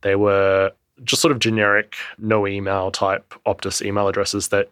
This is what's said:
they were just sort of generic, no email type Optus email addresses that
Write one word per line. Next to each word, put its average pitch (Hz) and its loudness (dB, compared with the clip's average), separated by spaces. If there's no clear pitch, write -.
they 98 0
were 98 2
just 120 0
sort 160 4
of 123 -2
generic, 107 2
no 110 0
email 98 -2
type 98 -2
Optus 98 -4
email 101 -2
addresses 98 -2
that 101 0